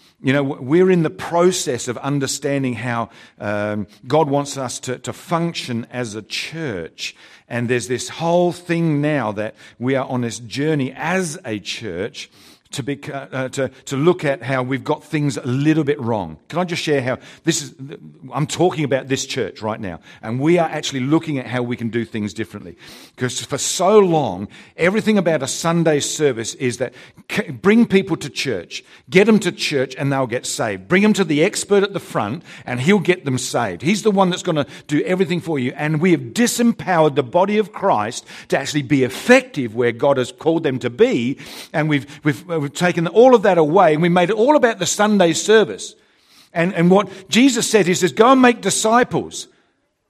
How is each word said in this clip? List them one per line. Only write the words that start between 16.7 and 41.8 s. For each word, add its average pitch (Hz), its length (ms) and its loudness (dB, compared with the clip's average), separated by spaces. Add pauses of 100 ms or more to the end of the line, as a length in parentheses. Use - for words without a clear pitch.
share 147 180 0
how 123 180 -4 (260)
this 156 180 -2
is, 135 120 -16 (580)
I'm 127 140 -2
talking 156 380 0
about 135 240 -2
this 131 180 -2
church 101 360 -6
right 107 180 -6
now, 87 200 -10 (220)
and 113 180 -6
we 165 180 4
are 160 100 2
actually 156 320 -6
looking 151 380 0
at 123 80 -8
how 123 160 -4
we 123 140 -4
can 117 140 -6
do 117 140 -2
things 104 300 -6
differently. 101 420 -12 (400)
'Cause 127 240 -4
for - 180 -6
so 196 400 2
long, 143 500 2 (280)
everything 208 420 0
about 160 240 0
a 135 40 -4
Sunday 165 540 0
service 131 540 -2
is 123 240 -4
that 123 140 -6 (380)
c-, 202 200 -4
bring 196 360 4
people 190 300 2
to - 120 -10
church, - 560 -6 (240)
get 180 180 6
them 220 120 6
to 180 140 -2
church, 139 440 -2
and 143 160 -2
they'll 135 140 0
get 117 180 -6
saved. 98 440 -6
Bring 190 140 4
them 214 120 6
to 196 100 0
the 151 180 2
expert 202 400 2
at 202 100 -2
the 170 80 -6
front, 127 420 -6 (220)
and 123 160 -6
he'll 185 180 4
get 180 260 0
them 127 140 -2
saved. 117 440 -4
He's 180 200 0
the 220 80 2
one 190 200 4
that's 180 120 -6
gonna 151 240 -2 (200)
do 147 180 0
everything 180 360 -2
for 160 180 -4
you. 127 180 -2
And 151 240 -2
we 190 100 4
have 135 240 0
disempowered 185 800 2
the 139 80 2
body 185 360 0
of 214 140 -2
Christ 123 540 -2 (220)
to - 100 0
actually 139 240 -2
be 131 220 2
effective 151 680 2
where 120 180 2
God 139 240 2
has 123 160 -2
called 165 300 0
them 135 180 -2
to 123 100 -4
be, 143 480 2 (340)
and 156 160 0